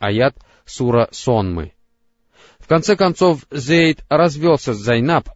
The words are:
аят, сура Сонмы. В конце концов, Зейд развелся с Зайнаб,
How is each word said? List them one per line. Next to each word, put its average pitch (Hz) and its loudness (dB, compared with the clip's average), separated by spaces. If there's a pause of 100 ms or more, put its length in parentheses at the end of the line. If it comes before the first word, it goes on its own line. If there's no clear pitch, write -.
аят, 110 0 (300)
сура 120 -2
Сонмы. 95 -4 (840)
В - -20
конце 170 2
концов, 175 0
Зейд 156 0
развелся 151 0
с 104 -6
Зайнаб, 120 0